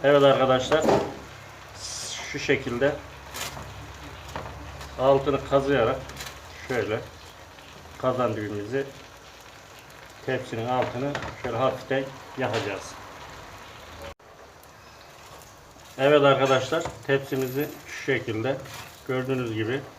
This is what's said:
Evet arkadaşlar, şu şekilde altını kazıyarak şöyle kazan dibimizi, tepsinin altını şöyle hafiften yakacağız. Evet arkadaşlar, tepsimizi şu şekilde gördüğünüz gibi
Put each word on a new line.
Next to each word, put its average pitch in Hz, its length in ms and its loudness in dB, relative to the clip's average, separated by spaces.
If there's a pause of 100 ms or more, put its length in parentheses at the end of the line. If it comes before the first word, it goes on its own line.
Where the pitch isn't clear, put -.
Evet 143 160 8
arkadaşlar, 131 600 6 (1500)
şu 143 80 -6
şekilde 135 560 2 (2000)
altını 135 500 4
kazıyarak 135 460 4 (720)
şöyle 113 320 -2 (1000)
kazan 123 340 0
dibimizi, 107 480 -4 (1400)
tepsinin 120 420 -4
altını 127 440 0 (320)
şöyle 120 140 -4
hafiften 135 460 0 (340)
yakacağız. 110 560 -4 (3000)
Evet 143 260 8
arkadaşlar, 135 600 6 (240)
tepsimizi 135 600 0 (180)
şu - 160 -10
şekilde 120 540 -2 (500)
gördüğünüz 127 460 -2
gibi 110 280 -2 (180)